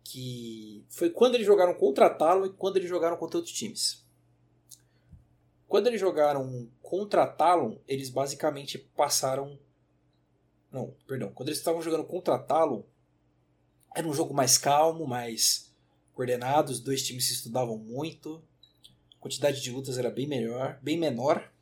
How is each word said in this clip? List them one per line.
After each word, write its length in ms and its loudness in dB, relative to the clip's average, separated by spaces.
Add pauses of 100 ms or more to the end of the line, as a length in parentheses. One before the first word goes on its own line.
que 840 -12
foi 200 0
quando 260 4
eles 100 2
jogaram 280 6
contra 320 6
a 40 8
Talon 360 2
e 80 -6
quando 240 -2
eles 120 -2
jogaram 280 0
contra 200 -6
outros 160 -6
times. 520 -6 (1600)
Quando 200 2
eles 140 0
jogaram 680 0 (120)
contra 420 0
a 40 2
Talon, 500 2 (100)
eles 220 -4
basicamente 680 -4
passaram, 800 -2 (1120)
não, 240 -8 (140)
perdão, 240 -6
quando 160 -10
eles 120 -4
estavam 220 0
jogando 220 -2
contra 320 -2
a 40 -2
Talon, 440 0 (1120)
era 100 -4
um 80 -2
jogo 200 -2
mais 240 4
calmo, 500 4
mais 680 -2 (400)
coordenado, 600 0
os 80 -8
dois 260 -4
times 200 -4
se 80 -2
estudavam 420 -4
muito, 680 -10 (720)
a 60 -20
quantidade 400 -2
de 100 -8
lutas 260 -8
era 140 -2
bem 160 -4
melhor, 540 -4
bem 160 -2
menor. 520 0 (120)